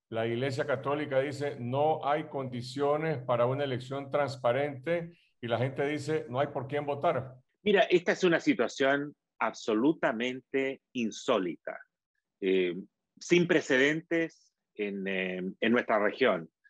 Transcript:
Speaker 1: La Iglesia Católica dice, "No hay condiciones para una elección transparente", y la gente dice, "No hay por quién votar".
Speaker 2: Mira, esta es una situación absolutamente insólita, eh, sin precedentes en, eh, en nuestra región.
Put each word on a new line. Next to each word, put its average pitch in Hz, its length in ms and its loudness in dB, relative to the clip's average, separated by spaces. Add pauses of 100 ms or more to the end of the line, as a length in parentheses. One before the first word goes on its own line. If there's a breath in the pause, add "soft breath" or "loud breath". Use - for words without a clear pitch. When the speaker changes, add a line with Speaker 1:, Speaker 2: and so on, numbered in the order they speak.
(100)
Speaker 1:
La 113 160 -2
Iglesia 123 400 -2
Católica 135 540 0
dice, 139 380 -4
"No 135 480 0
hay 156 180 0
condiciones 139 920 -2
para 123 300 2
una 139 180 0
elección 135 460 -6
transparente", 143 1040 -2 (240 loud breath)
y 120 80 -8
la 117 80 2
gente 131 320 0
dice, 151 400 -2
"No 135 120 -2
hay 147 80 0
por 127 200 -6
quién 147 160 -2
votar". 143 520 -2 (260)
Speaker 2:
Mira, 196 220 6
esta 175 280 4
es 170 100 -2
una 165 160 4
situación 139 760 2 (220)
absolutamente 127 1400 0 (100)
insólita, 107 880 -2 (640)
eh, 92 340 2 (420)
sin 175 280 2
precedentes 160 960 0 (360)
en, 98 300 -4
eh, 92 340 -2 (160)
en 117 140 2
nuestra 117 260 2
región. 101 520 2 (200 soft breath)